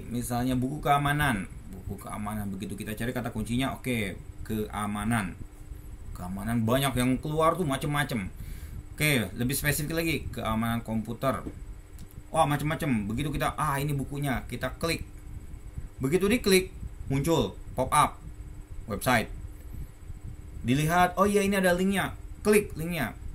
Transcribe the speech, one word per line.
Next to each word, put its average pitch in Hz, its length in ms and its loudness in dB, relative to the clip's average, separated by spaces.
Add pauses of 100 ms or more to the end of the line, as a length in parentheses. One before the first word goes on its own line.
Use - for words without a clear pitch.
misalnya 123 480 0
buku 131 240 0
keamanan, 143 720 2 (240)
buku 98 240 -8
keamanan, 104 480 -4
begitu 98 320 -6
kita 104 160 -4
cari 113 160 -2
kata 120 240 -4
kuncinya, 117 400 0
oke, 107 400 -2 (320)
keamanan. 104 880 0 (800)
Keamanan 98 480 -2
banyak 127 320 2
yang 123 240 2
keluar 160 400 2
tuh 175 80 2
macem-macem. 139 640 0 (640)
Oke, 139 400 4
lebih 123 240 0
spesifik 147 400 0
lagi, 165 160 2 (160)
keamanan 113 560 0
komputer. 113 560 -2 (880)
Wah, 151 160 6
macem-macem. 143 640 0
Begitu 135 240 -2
kita, - 240 0
"Ah, 143 240 2
ini 147 80 0
bukunya." 143 560 -2
Kita - 320 -6
klik. 165 240 0 (960)
Begitu 175 320 4
diklik, 190 400 6 (400)
muncul 143 480 2 (140)
pop 127 160 0
up 147 320 4 (640)
website. 110 480 2 (1300)
Dilihat, 160 560 4
oh 190 80 8
iya 202 160 4
ini 196 160 4
ada 185 160 6
linknya, 185 400 2 (320)
klik 208 320 6
linknya. 156 400 -2 (180)